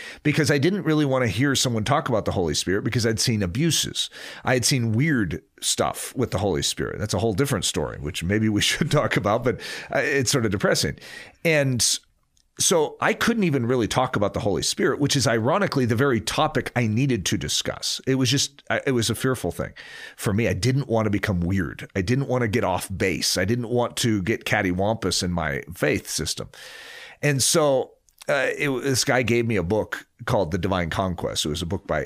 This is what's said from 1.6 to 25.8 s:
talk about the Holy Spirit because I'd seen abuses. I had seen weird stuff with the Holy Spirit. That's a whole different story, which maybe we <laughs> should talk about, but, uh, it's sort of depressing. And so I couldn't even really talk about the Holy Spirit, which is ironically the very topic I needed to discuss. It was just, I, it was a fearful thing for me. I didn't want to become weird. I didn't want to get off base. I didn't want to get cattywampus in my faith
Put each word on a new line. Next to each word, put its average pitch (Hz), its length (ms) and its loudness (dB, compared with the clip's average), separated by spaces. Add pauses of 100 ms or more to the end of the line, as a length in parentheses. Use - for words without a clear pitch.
talk 143 260 0
about 104 160 0
the 90 60 0
Holy 82 220 0
Spirit 90 300 0
because 110 240 0
I'd 110 120 0
seen 110 220 0
abuses. 127 680 -2 (320)
I 131 100 2
had 123 120 2
seen 117 260 2
weird 117 500 2 (200)
stuff - 540 -2
with 123 140 0
the - 80 -2
Holy 92 240 2
Spirit. 50 380 -2
That's 107 160 -2
a 90 40 2
whole 110 140 2
different 110 320 0
story, 64 320 -2
which 76 260 -6
maybe 110 260 2
we 104 120 2
<laughs> - 80 2
should 151 220 0
talk 131 260 2
about, 107 260 2
but, 123 120 2 (380)
uh, - 60 0
it's 135 320 0
sort 120 140 2
of 101 60 2
depressing. 117 480 0 (440)
And 135 560 2 (600)
so 160 420 2
I 160 120 2
couldn't 220 320 2
even 135 200 2
really 120 220 2
talk 127 280 0
about 101 200 0
the 90 40 -2
Holy 95 220 0
Spirit, - 380 0
which 143 160 2
is 131 100 2
ironically 131 600 2
the 113 100 2
very 127 260 2
topic - 540 -2
I 123 100 2
needed 113 400 0
to 107 120 0
discuss. - 680 -4
It 135 100 2
was 127 140 2
just, - 400 -2
I, - 160 0
it 139 60 2
was 117 180 2
a 110 60 0
fearful 123 360 -2
thing - 200 -6 (460)
for 104 160 -2
me. 110 140 2
I 90 60 2
didn't 127 340 0
want 110 200 2
to - 20 2
become 98 320 0
weird. 85 540 -2
I 101 60 0
didn't 123 260 0
want 123 160 0
to 113 40 -2
get 104 160 0
off 92 320 -2
base. 92 440 0
I 95 60 2
didn't 117 240 -2
want 120 280 -2
to 107 240 2
get 101 240 -2
cattywampus 98 800 0
in 90 80 -2
my 78 320 -2 (100)
faith - 340 0